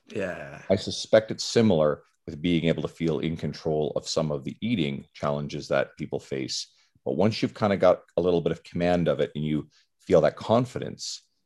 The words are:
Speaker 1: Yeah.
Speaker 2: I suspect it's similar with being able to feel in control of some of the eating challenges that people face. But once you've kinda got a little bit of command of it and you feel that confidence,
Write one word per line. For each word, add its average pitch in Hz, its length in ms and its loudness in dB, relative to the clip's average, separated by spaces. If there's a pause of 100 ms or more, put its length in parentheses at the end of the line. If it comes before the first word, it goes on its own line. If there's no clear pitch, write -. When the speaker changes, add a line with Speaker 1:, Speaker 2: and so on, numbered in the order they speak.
Speaker 1:
Yeah. 85 600 -8
Speaker 2:
I 98 60 4
suspect - 560 2
it's 90 140 -6
similar 80 580 4 (220)
with 78 160 -12
being 82 240 2
able 80 160 2
to 71 80 -6
feel 80 300 -2
in 82 180 -4
control 76 580 -4
of - 120 -6
some 78 240 -2
of 69 120 -4
the - 180 -10
eating 76 520 -2
challenges 73 560 -4
that 69 280 0
people 67 220 -6
face. - 480 -8 (380)
But - 100 -4
once 104 260 2
you've 123 140 -2
kinda 101 220 0
got 90 240 4 (160)
a 87 40 0
little 87 200 2
bit 82 100 -2
of 80 120 -8
command 87 440 0
of 71 140 0
it 71 140 -2
and 76 100 -4
you 76 240 -2 (300)
feel 90 220 4
that 73 140 2
confidence, - 840 -2 (240)